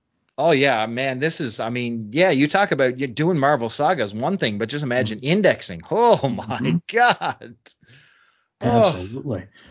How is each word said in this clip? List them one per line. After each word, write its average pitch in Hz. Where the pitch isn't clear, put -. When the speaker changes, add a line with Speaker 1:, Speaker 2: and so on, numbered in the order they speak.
Speaker 1:
Oh, 156
yeah, 131
man, 127
this 160
is, 120
I 113
mean, 117
yeah, 175
you 143
talk 196
about, 131
you 139
doing 151
Marvel 135
Saga 151
is 101
one 143
thing, 110
but 110
just 147
imagine 123
Speaker 2:
Mm-hmm. 127
Speaker 1:
indexing. 147
Oh, 202
my 107
Speaker 2:
Mm-hmm. 131
Speaker 1:
God. 175
Oh. 233
Speaker 2:
Absolutely. 104